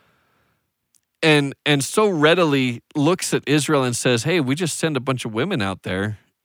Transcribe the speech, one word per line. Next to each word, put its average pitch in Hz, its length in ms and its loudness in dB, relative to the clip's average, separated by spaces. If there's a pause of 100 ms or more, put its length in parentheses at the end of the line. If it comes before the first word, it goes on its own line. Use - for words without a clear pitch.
(1200)
and, 147 320 2 (100)
and 143 180 2
so 214 260 0
readily 147 760 2 (120)
looks 156 380 0
at 139 140 -2
Israel 143 360 2
and 123 140 -2
says, 120 280 0
"Hey, 165 160 0
we 131 140 0
just 165 240 -4
send 156 180 -2
a 123 40 -2
bunch 127 240 -4
of 113 80 -6
women 135 300 -2
out 98 200 -6
there 98 360 -4 (260)